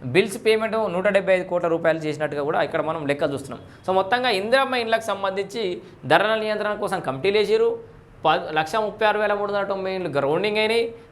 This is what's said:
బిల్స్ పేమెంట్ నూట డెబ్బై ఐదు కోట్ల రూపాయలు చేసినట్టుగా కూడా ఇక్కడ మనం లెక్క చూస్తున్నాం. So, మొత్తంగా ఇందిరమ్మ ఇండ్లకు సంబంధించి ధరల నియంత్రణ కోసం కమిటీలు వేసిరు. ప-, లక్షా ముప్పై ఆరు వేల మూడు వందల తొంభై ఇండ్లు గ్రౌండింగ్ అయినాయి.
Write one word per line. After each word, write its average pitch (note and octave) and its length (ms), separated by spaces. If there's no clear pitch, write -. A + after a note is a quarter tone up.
బిల్స్ G3+ 400
పేమెంట్ A3 480
నూట F#3 140
డెబ్బై F#3+ 260
ఐదు F3+ 160
కోట్ల F3 180
రూపాయలు E3 320
చేసినట్టుగా D3 440
కూడా E3+ 180
ఇక్కడ D#3 200
మనం D#3 260
లెక్క C#3+ 160
చూస్తున్నాం. - 260
So, F#3 60
మొత్తంగా G#3+ 360
ఇందిరమ్మ B3 460
ఇండ్లకు A3+ 260
సంబంధించి G3 800
ధరల F#3 300
నియంత్రణ G#3+ 380
కోసం F#3+ 260
కమిటీలు C#3+ 380
వేసిరు. A3 420
ప-, E3 260
లక్షా D#3 280
ముప్పై G#3+ 280
ఆరు G#3 120
వేల G#3 140
మూడు G3+ 180
వందల G3+ 160
తొంభై F#3+ 240
ఇండ్లు F#3 180
గ్రౌండింగ్ D#3 480
అయినాయి. A3+ 380